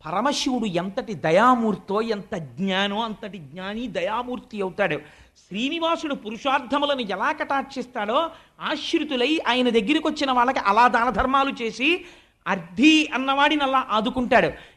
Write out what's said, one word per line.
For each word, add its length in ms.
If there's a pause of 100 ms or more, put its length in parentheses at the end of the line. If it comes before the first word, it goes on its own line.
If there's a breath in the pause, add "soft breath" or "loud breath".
పరమశివుడు 600
ఎంతటి 480
దయామూర్తో, 880
ఎంత 340
జ్ఞానో 640
అంతటి 360
జ్ఞాని 500
దయామూర్తి 760
అవుతాడు. 340 (520 loud breath)
శ్రీనివాసుడు 680
పురుషార్థములను 880
ఎలా 300
కటాక్షిస్తాడో 1000 (320 loud breath)
ఆశ్రితులై 840
ఆయన 220
దగ్గరికి 380
వచ్చిన 240
వాళ్ళకి 280
అలా 280
దాన 220
ధర్మాలు 420 (100)
చేసి 440 (420 loud breath)
అర్థి 680
అన్నవాడిని 500
అలా 280
ఆదుకుంటాడు. 580 (280 loud breath)